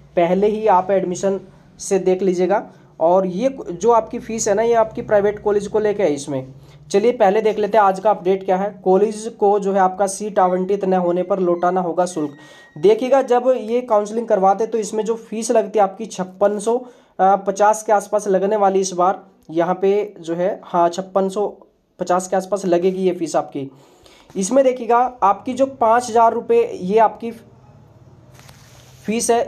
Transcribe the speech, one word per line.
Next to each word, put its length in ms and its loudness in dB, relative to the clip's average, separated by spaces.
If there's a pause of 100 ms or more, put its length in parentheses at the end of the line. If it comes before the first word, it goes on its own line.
(160)
पहले 300 2
ही 200 -2
आप 240 4
एडमिशन 500 -2 (380)
से 200 -2
देख 240 0
लीजिएगा। 480 0 (300)
और 260 4
ये 300 -2 (160)
जो 180 0
आपकी 280 0
फ़ीस 300 -6
है 60 2
ना, 80 0
ये 120 2
आपकी 280 0
प्राइवेट 360 2
कॉलेज 280 -2
को 120 -4
लेके 240 0
है 120 2
इसमें। 400 -8 (360)
चलिए 220 2
पहले 280 2
देख 180 0
लेते 200 0
हैं 60 6
आज 160 2
का 100 2
अपडेट 340 0
क्या 120 0
है। 140 -4 (140)
कॉलेज 420 0 (140)
को 180 2
जो 140 -2
है 80 2
आपका 260 0
सीट 320 -6
आवंटित 460 0
न 100 2
होने 280 0
पर 160 -2
लौटाना 420 0
होगा 260 -2
शुल्क। 300 -6 (420)
देखिएगा, 440 4
जब 340 2
ये 240 -2
काउंसलिंग 460 -2
करवाते 400 2
तो 120 -4
इसमें 260 -4
जो 100 -2
फीस 360 -8
लगती 280 0
है 40 4
आपकी 240 -2
छप्पन 520 -2
सौ, 180 -2 (440)
अ, 160 6
पचास 460 0
के 100 -2
आसपास 360 0
लगने 280 2
वाली 240 2
इस 120 -4
बार 340 0 (240)
यहाँ 320 0
पे 380 0
जो 140 -6
है, 300 -4
हाँ, 240 2
छप्पन 400 -2
सौ 180 -4 (520)
पचास 300 -2
के 80 -2
आसपास 300 -4
लगेगी 360 0
ये 100 2
फीस 240 -6
आपकी। 340 -4 (640)
इसमें 280 2
देखिएगा, 340 0 (240)
आपकी 300 0
जो 140 0
पाँच 440 0
हज़ार 220 4
रुपये 400 0
ये 260 -2
आपकी 320 0 (1800)
फीस 240 -2
है, 180 2